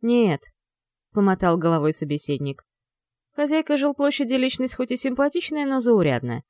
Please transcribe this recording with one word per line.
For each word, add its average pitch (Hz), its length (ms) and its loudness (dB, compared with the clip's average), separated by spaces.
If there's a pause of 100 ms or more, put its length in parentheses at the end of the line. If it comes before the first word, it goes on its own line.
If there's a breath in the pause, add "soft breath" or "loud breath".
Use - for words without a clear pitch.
"Нет", — 233 400 2 (720)
помотал 185 440 2
головой 160 360 2
собеседник. 143 680 -6 (720)
"Хозяйка 302 400 0
жилплощади 277 600 0
личность 262 400 -2
хоть 254 160 -4
и 247 60 -2
симпатичная, 285 680 -2
но 269 140 0
заурядная. 139 720 2